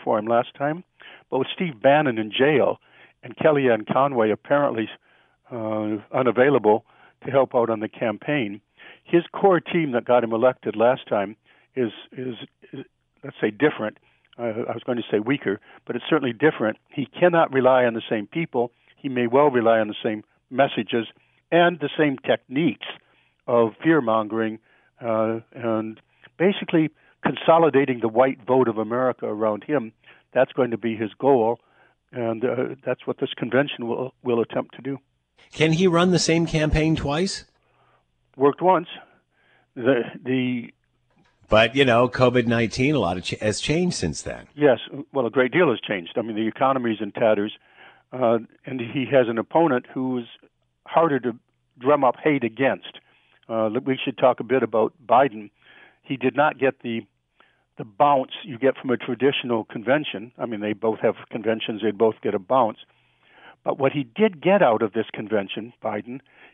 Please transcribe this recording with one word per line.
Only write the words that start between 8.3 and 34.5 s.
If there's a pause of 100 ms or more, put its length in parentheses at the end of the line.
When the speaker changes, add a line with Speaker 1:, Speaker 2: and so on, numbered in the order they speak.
Speaker 1:
his (100)
core
team
that
got
him
elected
last
time (380)
is, (220)
is, (360)
is, (400)
let's
say,
different. (400)
Uh, (260)
I
was
going
to
say
weaker, (240)
but
it's
certainly
different. (100)
He
cannot
rely
on
the
same
people. (260)
He
may
well
rely
on
the
same (280)
messages (460)
and
the
same
techniques (640)
of (100)
fear-mongering, (460)
uh, (120)
and (380)
basically (340)
consolidating
the
white
vote
of
America
around
him. (400)
That's
going
to
be
his
goal, (540)
and,
uh, (300)
that's
what
this
convention
will,
will
attempt